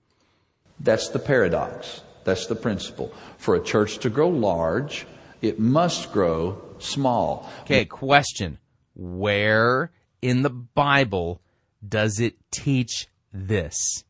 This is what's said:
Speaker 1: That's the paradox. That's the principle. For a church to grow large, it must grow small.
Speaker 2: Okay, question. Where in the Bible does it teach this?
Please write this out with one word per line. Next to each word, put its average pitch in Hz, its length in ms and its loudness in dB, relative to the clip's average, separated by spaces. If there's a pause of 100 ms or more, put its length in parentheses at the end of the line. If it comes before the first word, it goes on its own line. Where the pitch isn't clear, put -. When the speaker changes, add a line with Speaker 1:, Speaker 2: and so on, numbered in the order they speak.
(800)
Speaker 1:
That's 110 300 2
the 131 100 -4
paradox. 95 840 0 (220)
That's 92 240 0
the 117 80 -2
principle. - 580 -6 (240)
For - 180 2
a - 80 0
church 104 360 0
to 127 100 -2
grow 143 200 2
large, 101 760 0 (360)
it 107 180 -2
must 147 540 2
grow 87 480 0 (180)
small. 117 720 -2 (140)
Speaker 2:
Okay, 127 220 2
question. 135 720 0 (380)
Where 107 960 2 (300)
in 127 200 2
the 143 80 2
Bible 123 920 0 (460)
does 107 320 2
it 117 160 0 (160)
teach - 560 -2 (260)
this? 95 760 -2